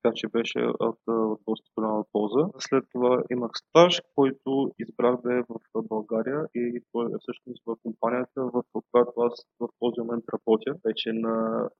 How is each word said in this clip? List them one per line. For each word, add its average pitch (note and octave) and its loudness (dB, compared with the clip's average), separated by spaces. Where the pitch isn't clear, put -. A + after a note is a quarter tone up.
така A2+ 4
че A2+ -6
беше A#2 -2
от, A2+ -2
а, A#2 -2
от A2 0
доста A2 -6
голяма G#2+ -2
полза. A2+ 0
След C3+ 0
това B2 2
имах B2 -4
стаж, F3 6
който C3+ 2
избрах A#2+ 0
да A#2+ -2
е B2 2
в A2+ -8
България A2+ -4
и A#2+ -4
той A#2 -2
е A2 -6
всъщност - -12
в A2+ -4
компанията, A#2+ -4
в B2 0
която A#2+ 2
аз A#2+ 2
в A#2 -6
този A#2 -2
момент A#2 -4
работя, A2+ 0
вече A2+ -4
на A2+ -2